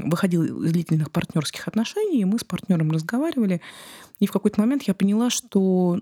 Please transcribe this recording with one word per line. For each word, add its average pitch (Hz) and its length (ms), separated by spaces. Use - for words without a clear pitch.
выходила 175 320
из - 300
длительных 160 400
партнёрских - 560
отношений, 349 540
и - 20
мы 202 160
с - 40
партнёром 165 460
разговаривали, 202 720
и 202 80
в - 60
какой-то 208 280
момент 269 240
я 190 100
поняла, 214 360
что, 185 720